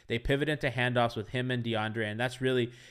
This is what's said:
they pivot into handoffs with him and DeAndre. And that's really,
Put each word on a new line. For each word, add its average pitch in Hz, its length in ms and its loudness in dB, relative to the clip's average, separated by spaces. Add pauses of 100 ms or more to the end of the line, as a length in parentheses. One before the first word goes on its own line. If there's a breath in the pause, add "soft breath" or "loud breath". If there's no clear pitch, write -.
they 113 140 -2
pivot 143 280 2
into 147 220 0
handoffs 123 460 2
with 107 140 -6
him 127 200 -2
and 123 140 0
DeAndre. 110 420 -2
And 107 140 -4
that's 127 220 -2
really, 127 300 2 (200 loud breath)